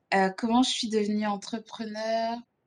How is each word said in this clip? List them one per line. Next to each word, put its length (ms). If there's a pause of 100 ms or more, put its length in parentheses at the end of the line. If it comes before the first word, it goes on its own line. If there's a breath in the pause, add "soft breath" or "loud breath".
(120)
Euh, 180
comment 320
je 80
suis 180
devenue 380
entrepreneur ? 1120 (300)